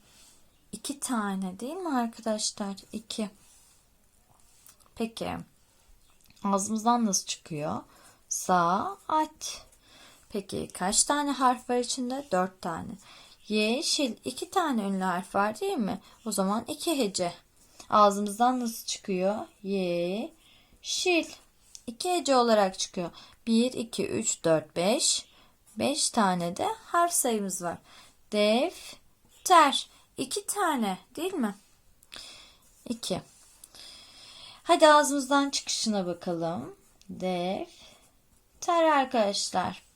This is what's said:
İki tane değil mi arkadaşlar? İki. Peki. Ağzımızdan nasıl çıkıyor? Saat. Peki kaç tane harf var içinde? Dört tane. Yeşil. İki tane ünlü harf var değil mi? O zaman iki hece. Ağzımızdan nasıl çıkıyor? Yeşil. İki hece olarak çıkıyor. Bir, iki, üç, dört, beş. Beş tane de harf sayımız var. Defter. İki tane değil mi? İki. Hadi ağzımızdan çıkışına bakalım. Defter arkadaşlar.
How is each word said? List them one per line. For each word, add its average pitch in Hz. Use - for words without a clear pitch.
İki 269
tane 196
değil 277
mi 330
arkadaşlar? 220
İki. 214
Peki. 226
Ağzımızdan 214
nasıl 190
çıkıyor? 165
Saat. 277
Peki -
kaç 196
tane 285
harf 254
var 247
içinde? 247
Dört 185
tane. 175
Yeşil. 226
İki -
tane 285
ünlü 196
harf 185
var 208
değil 392
mi? 190
O 220
zaman 202
iki 302
hece. 185
Ağzımızdan 208
nasıl 226
çıkıyor? 190
Yeşil. 196
İki 359
hece 277
olarak 214
çıkıyor. 170
Bir, 233
iki, -
üç, -
dört, 156
beş. 208
Beş 233
tane 180
de -
harf 349
sayımız 202
var. 170
Defter. -
İki 277
tane 262
değil 370
mi? 220
İki. 190
Hadi 330
ağzımızdan 277
çıkışına -
bakalım. 175
Defter -
arkadaşlar. 233